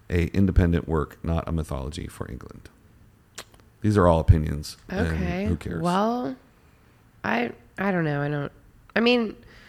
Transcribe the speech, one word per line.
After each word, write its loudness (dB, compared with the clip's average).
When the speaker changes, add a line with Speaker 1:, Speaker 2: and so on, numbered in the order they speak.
Speaker 1:
a 2
independent 4
work, -2
not -2
a -6
mythology -6
for -12
England. -16
These 2
are 8
all 6
opinions, 2
and -2
Speaker 2:
Okay. -4
Speaker 1:
who -2
cares? -8
Speaker 2:
Well, -2
I, -2
I -2
don't 0
know. -2
I -2
don't, -6
I 0
mean, 2